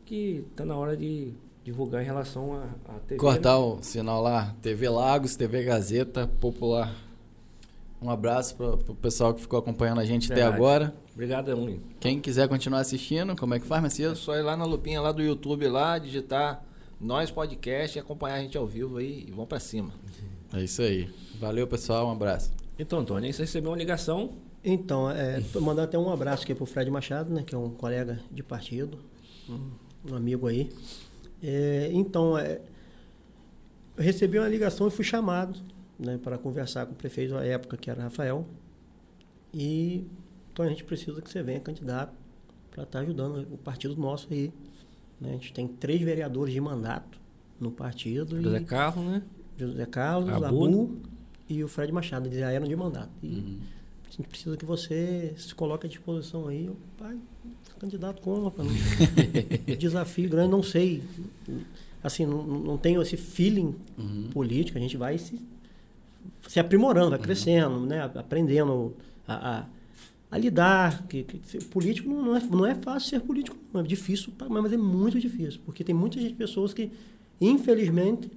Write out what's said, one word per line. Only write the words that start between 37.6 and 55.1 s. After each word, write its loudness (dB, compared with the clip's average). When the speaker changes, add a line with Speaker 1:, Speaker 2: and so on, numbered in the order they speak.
Speaker 4:
que -10
era -6
Rafael. -4
E, -2
então, -2
a 2
gente -4
precisa -8
que -18
você -6
venha -4
candidato -8
pra -12
tá -8
ajudando -4
o -12
partido -8
nosso -4
aí, -2
né? -8
A -6
gente -10
tem -4
três 0
vereadores 0
de 0
mandato -4
no -4
partido -4
Speaker 1:
José 2
Speaker 4:
e -2
Speaker 1:
Carlos, 0
né? 0
Speaker 4:
José -4
Carlos, 0
Speaker 1:
Abu, 0
Speaker 4:
Abu 4
Speaker 1:
né? 6
Speaker 4:
e -2
o -4
Fred -4
Machado, -2
eles -4
já 0
eram 0
de -2
mandato. -4
E -8
Speaker 2:
Uhum. -6
Speaker 4:
a -18
gente -8
precisa -6
que -8
você -2